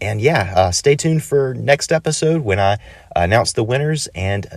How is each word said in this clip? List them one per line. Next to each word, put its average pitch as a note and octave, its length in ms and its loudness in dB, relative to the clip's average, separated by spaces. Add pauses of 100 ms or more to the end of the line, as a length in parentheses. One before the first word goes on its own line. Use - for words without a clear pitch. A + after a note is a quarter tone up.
And G#2 200 -4
yeah, A2+ 360 0
uh, F#2 140 4
stay C#3+ 260 2
tuned D#3+ 260 0
for C3+ 320 0
next C3 380 0
episode D#3+ 500 0
when G2 160 0
I G2+ 200 2 (360)
announce F#2+ 380 2
the A2+ 120 -2
winners C#3+ 500 -2
and G2 320 -4 (100)